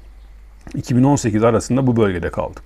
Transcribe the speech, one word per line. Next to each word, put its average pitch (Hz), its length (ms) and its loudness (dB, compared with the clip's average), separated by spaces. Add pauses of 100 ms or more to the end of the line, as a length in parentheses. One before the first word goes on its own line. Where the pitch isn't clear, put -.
(760)
iki - 220 -2
bin 127 60 4
on 143 120 4
sekiz 107 280 0
arasında 120 440 2
bu 113 100 2
bölgede 90 320 0
kaldık. - 360 -8